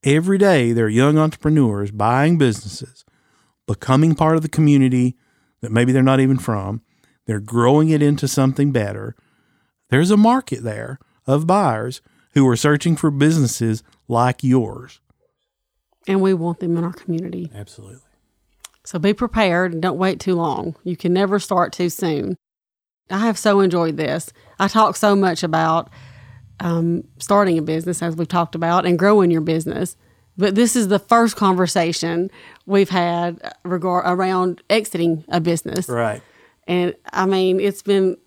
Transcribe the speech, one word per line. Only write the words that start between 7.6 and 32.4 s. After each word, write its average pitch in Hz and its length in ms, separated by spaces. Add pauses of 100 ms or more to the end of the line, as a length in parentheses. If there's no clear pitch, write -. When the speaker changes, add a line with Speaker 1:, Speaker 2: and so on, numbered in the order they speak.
Speaker 1:
it 151 120
into 143 260
something 135 440
better. 104 440 (760)
There's 165 220
a 214 60
market 214 460
there 113 360 (280)
of 143 200
buyers 127 540 (320)
who 135 140
are 120 80
searching 147 400
for 151 160
businesses 135 720 (240)
like 120 360
yours. 123 560 (1080)
Speaker 2:
And 196 140
we 190 120
want 170 260
them 170 180
in 170 60
our 175 100
community. 175 600
Speaker 1:
Absolutely. 101 460 (840)
Speaker 2:
So - 120
be 196 160
prepared 185 600
and 160 80
don't 165 180
wait 190 200
too 185 160
long. 165 480
You 175 140
can 175 160
never 196 260
start 175 340
too 175 160
soon. 175 460 (760)
I 190 80
have 220 180
so 202 220
enjoyed 170 380
this. 151 340 (280)
I 196 80
talk 214 280
so 202 200
much 185 280
about, 160 460 (720)
um, 170 440 (160)
starting 196 380
a 160 40
business, 160 400
as 165 140
we've 165 120
talked 170 280
about, 170 300
and 175 140
growing 196 320
your 160 100
business. 160 540 (420)
But 196 180
this 233 200
is 226 120
the 196 120
first 233 360
conversation 175 920 (360)